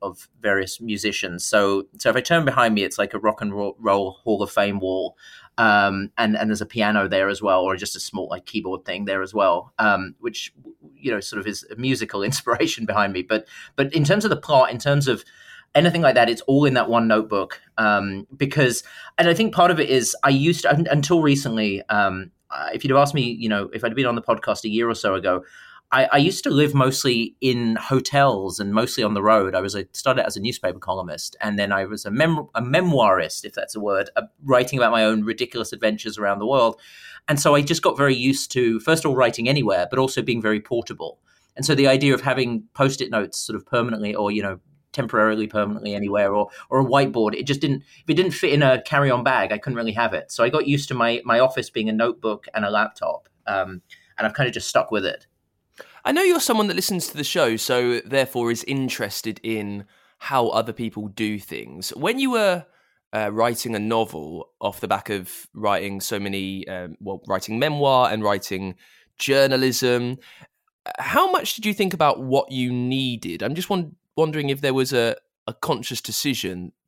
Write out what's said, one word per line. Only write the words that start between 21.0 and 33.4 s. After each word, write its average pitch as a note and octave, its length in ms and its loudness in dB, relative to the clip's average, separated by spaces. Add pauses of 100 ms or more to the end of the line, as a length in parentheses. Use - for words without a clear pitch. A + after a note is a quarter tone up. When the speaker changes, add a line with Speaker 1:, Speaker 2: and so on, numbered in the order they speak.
Speaker 1:
recently, A2+ 640 0
um, G2 440 0 (180)
uh, D2 220 -8
if A#2 100 -6
you'd C3+ 80 0
have C3+ 100 6
asked C#3+ 140 4
me, C#3 80 2
you A#2 260 -4
know, G2+ 240 -2
if A2 120 -6
I'd A2+ 100 -4
been C3 120 0
on A#2 100 0
the A2+ 60 -6
podcast G#2+ 420 -2
a A2 40 -4
year A2+ 200 0
or A#2 60 0
so G2+ 200 -2
ago, F#2 300 0 (480)
I, - 200 4
I C#3+ 60 6
used E3+ 260 2
to C#4+ 60 0
live D3 220 4
mostly C3 680 2
in A#2+ 360 0
hotels A#2 840 0
and G2+ 120 -4
mostly A2+ 300 0
on G#2+ 120 0
the G2+ 80 -2
road. G2+ 320 4
I F#2 60 0
was, G2 140 -4
I G2 180 -6
started B2+ 320 0
as - 120 -6
a G2 40 -10
newspaper G2 380 -4
columnist, F2+ 600 -8
and G#2 180 -4
then G2+ 140 0
I G2 120 0
was G#2 200 -8
a G2+ 60 -10
mem-, D3+ 440 0
a A#2+ 80 -4
memoirist, B2 800 2